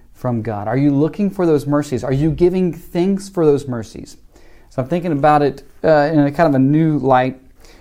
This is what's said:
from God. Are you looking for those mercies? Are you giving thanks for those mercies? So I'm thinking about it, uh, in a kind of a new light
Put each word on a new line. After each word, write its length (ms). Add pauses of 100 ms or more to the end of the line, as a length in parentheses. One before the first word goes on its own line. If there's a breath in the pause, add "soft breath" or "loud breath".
(120 soft breath)
from 300
God. 260
Are 80
you 140
looking 400
for 160
those 200
mercies? 380
Are 80
you 180
giving 400
thanks 600
for 160
those 200
mercies? 520 (520 soft breath)
So 120
I'm 60
thinking 240
about 280
it, 220 (200)
uh, 300
in 60
a 120
kind 160
of 80
a 40
new 400
light 420 (400 soft breath)